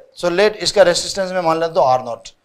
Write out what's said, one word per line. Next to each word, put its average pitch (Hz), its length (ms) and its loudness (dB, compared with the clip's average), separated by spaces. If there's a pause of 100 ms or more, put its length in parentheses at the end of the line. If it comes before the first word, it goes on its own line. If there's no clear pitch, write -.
(160)
so 175 140 -4
let 208 340 2
इसका 185 200 2
रेजिस्टेंस 180 480 0
में 185 100 -2
मान 160 180 0
लें 165 140 -4
तो 180 80 2
आर 127 220 2
नॉट, 117 240 -12 (180)